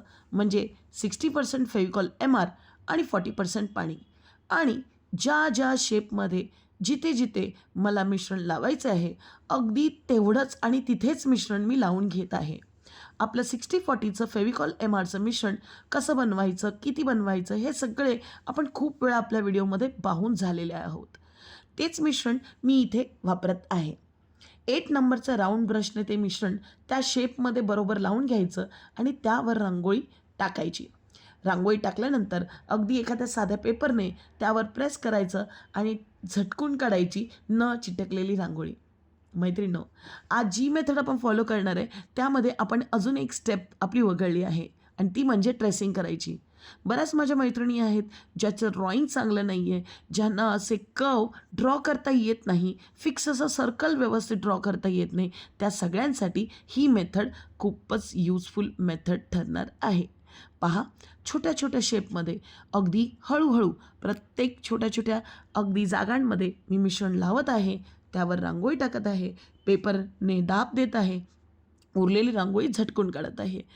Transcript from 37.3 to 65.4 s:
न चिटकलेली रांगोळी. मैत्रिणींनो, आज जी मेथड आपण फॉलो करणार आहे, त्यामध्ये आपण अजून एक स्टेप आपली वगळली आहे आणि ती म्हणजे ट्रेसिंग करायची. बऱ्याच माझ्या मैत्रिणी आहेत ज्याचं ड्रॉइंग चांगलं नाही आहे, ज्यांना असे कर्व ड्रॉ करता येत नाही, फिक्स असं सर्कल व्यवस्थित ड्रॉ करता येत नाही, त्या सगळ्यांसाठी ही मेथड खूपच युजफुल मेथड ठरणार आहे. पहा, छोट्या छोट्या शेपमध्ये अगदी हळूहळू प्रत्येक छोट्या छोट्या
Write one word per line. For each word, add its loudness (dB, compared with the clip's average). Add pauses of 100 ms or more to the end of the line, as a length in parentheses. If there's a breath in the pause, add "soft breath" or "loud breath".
न 2
चिटकलेली -4
रांगोळी. -4 (600)
मैत्रिणींनो, 0 (480 loud breath)
आज 2
जी 0
मेथड 2
आपण 0
फॉलो 2
करणार 0
आहे, -2 (280 loud breath)
त्यामध्ये 2
आपण 0
अजून 2
एक -4
स्टेप -2 (220)
आपली 2
वगळली 2
आहे -2 (320 soft breath)
आणि 2
ती 2
म्हणजे 4
ट्रेसिंग 0
करायची. -4 (480 loud breath)
बऱ्याच 0
माझ्या 2
मैत्रिणी 0
आहेत 2 (360 loud breath)
ज्याचं 0
ड्रॉइंग 0
चांगलं 0
नाही 0
आहे, -2 (300 loud breath)
ज्यांना 2
असे 0 (180)
कर्व 2 (280 loud breath)
ड्रॉ 2
करता -2
येत 2
नाही, 2 (200 loud breath)
फिक्स -2
असं 0
सर्कल 0
व्यवस्थित 0
ड्रॉ 0
करता -2
येत 0
नाही, 0 (280 loud breath)
त्या 0
सगळ्यांसाठी -2 (200 loud breath)
ही 2
मेथड 4 (300 loud breath)
खूपच -2
युजफुल -2
मेथड 0 (120)
ठरणार -2 (140)
आहे. 0 (460 loud breath)
पहा, 0 (420 loud breath)
छोट्या -2
छोट्या -2
शेपमध्ये -2 (340 loud breath)
अगदी 2 (120)
हळूहळू 4 (300 loud breath)
प्रत्येक -4
छोट्या -2
छोट्या -2 (360 loud breath)